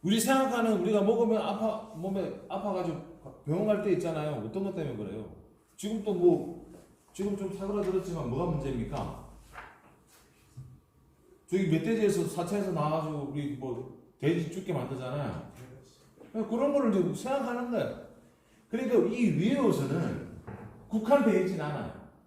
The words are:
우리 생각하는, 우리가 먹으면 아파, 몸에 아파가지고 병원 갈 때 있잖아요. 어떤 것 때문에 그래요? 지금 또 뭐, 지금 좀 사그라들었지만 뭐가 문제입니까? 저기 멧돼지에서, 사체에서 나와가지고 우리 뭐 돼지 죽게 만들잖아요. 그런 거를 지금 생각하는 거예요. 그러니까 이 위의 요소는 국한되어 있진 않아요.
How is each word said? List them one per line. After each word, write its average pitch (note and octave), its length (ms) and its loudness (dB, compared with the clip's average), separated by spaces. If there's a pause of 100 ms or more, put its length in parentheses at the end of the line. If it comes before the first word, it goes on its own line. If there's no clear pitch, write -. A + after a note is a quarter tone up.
우리 G3+ 160 2
생각하는, A#3 640 4
우리가 G3+ 220 4
먹으면 A3 400 4
아파, G#3 520 -2
몸에 F3+ 540 -4
아파가지고 F3+ 600 -4 (340)
병원 F3 220 0
갈 G#3 160 2
때 G3+ 100 2
있잖아요. D3+ 540 -2
어떤 F#3+ 180 -4
것 G3 100 -4
때문에 C#3+ 220 -4
그래요? G#2 340 -8 (460)
지금 G#3 260 -4
또 G#3 120 0
뭐, F3 580 4 (400)
지금 G3 240 -2
좀 G3 200 -4
사그라들었지만 F3+ 760 -2
뭐가 D#3+ 220 0
문제입니까? A#2+ 760 -4 (2250)
저기 F#3+ 220 2
멧돼지에서, G3 600 2
사체에서 F#3 440 -2
나와가지고 D3+ 600 -2
우리 C#3+ 240 -4
뭐 B2 440 -8 (200)
돼지 E3 300 2
죽게 F#3+ 220 -6
만들잖아요. B2+ 760 -4 (800)
그런 A#3 400 0
거를 B3+ 200 4
지금 F3 220 4
생각하는 B3 560 -2
거예요. - 360 -2 (640)
그러니까 A#3+ 240 0 (200)
이 A#3+ 220 4
위의 G#3+ 200 4
요소는 E3+ 720 0 (600)
국한되어 A3 520 4
있진 F3+ 200 -2
않아요. D3 320 -6 (340)